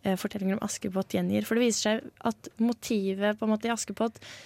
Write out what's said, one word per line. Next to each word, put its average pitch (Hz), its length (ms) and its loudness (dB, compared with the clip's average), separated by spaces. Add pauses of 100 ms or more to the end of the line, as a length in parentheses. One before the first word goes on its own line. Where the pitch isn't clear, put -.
eh, 190 120 2
fortellinger 190 440 -2
om - 80 -4
Askepott 190 480 -4
gjengir. 196 300 2
For 226 100 0
det 240 80 4
viser 226 180 2 (200)
seg - 100 -14 (140)
at - 240 -4 (100)
motivet 208 800 0
på - 40 -2
en 220 140 2
måte 214 100 -6
i 233 60 2
Askepott, 226 460 -2 (260)